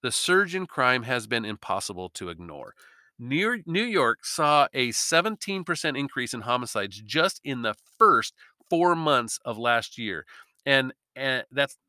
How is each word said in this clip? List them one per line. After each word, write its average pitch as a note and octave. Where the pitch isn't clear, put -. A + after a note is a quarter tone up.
the B2
surge F3+
in F#3
crime B2+
has A#2
been A2+
impossible G2
to F2+
ignore. D#2+
New, F3+
New F3
York E3
saw D3
a B2+
seventeen F#3+
percent D#3+
increase C3+
in A#2+
homicides G#2+
just C#3+
in C3
the A2
first D#3+
four F3
months C#3+
of A2
last A#2
year. G2
And, C3+
and C3
that's C#3